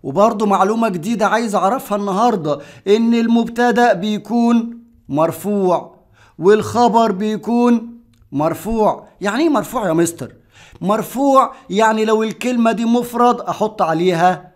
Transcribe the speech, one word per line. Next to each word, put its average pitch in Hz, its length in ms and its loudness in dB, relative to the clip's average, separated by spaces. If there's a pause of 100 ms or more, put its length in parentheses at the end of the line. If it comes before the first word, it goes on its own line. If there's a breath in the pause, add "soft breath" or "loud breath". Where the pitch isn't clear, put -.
وبرضه 202 420 0
معلومة 208 440 0
جديدة 196 380 -4
عايز 214 280 -2
اعرفها 196 420 2
النهاردة، 202 600 0 (280 loud breath)
ان 226 260 4
المبتدأ 233 800 2
بيكون 226 840 0 (320)
مرفوع 170 880 -2 (440 soft breath)
والخبر 214 720 2
بيكون 226 880 -2 (320)
مرفوع. 190 760 -2 (140)
يعني 208 220 -2
ايه 339 60 2
مرفوع 226 380 -2
يا 160 60 0
مستر؟ 165 420 -2 (460 soft breath)
مرفوع 240 720 0 (160 loud breath)
يعني 220 360 0
لو 220 180 0
الكلمة 233 480 -2
دي 226 140 -4
مفرد 240 560 0
احط 208 400 -4
عليها 175 760 0